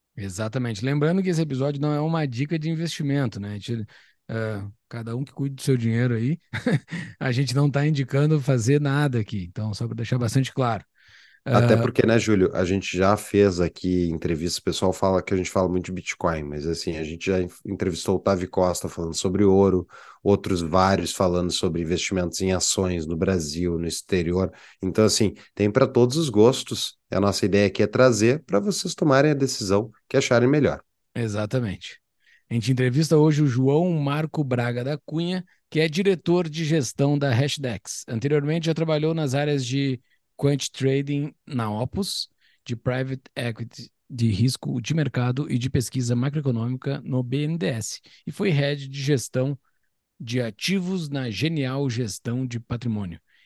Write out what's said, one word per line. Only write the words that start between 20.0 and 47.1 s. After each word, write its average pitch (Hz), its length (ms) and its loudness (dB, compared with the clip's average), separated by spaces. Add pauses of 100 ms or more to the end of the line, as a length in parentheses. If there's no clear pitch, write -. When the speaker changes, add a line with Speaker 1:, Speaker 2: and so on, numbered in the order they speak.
Speaker 2:
outros 98 380 2
vários 90 500 2
falando 90 380 0
sobre 85 320 -2
investimentos 87 600 -2
em 92 120 0
ações 90 540 0
no 82 100 -4
Brasil, 85 640 0
no 85 80 -4
exterior. 87 640 -2 (320)
Então, 95 200 2
assim, 101 300 2 (220)
tem 104 160 2
pra 131 160 4
todos 123 280 4
os 160 140 -2
gostos. 113 680 2 (140)
A 95 100 0
nossa 101 240 2
ideia 101 220 4
aqui 98 160 0
é 104 60 4
trazer 123 580 4
pra - 140 2
vocês 196 340 -4
tomarem 147 380 4
a - 20 2
decisão 117 560 0 (180)
que 135 100 0
acharem 123 300 4
melhor. 123 360 2 (320)
Speaker 1:
Exatamente. 107 840 -4 (520)
A - 20 -4
gente 117 180 0
entrevista 131 460 2
hoje 151 240 6
o 151 60 4
João 139 460 2
Marco 151 500 -2
Braga 120 400 -2
da 143 120 -4
Cunha, 175 480 -6 (280)
que 156 80 -2
é 160 100 2
diretor 175 580 0
de 156 160 -6
gestão 143 540 0
da 139 140 0
Hashdex. 127 760 -2
Anteriormente, 147 600 0
já 160 80 2
trabalhou 160 400 0
nas 151 180 -2
áreas 143 320 0
de 131 340 -2 (380)
quant 143 360 0
trading 139 580 -2 (140)
na 117 240 -4
Opus, 123 580 -4 (380)
de 123 100 -6
private 131 460 -4 (140)
equity 117 560 -8 (180)
de 117 220 2
risco 127 500 0
de 107 140 -6
mercado 131 520 0
e - 80 -2
de 123 140 -2
pesquisa 123 460 -2
macroeconômica 131 880 -2
no 127 180 -2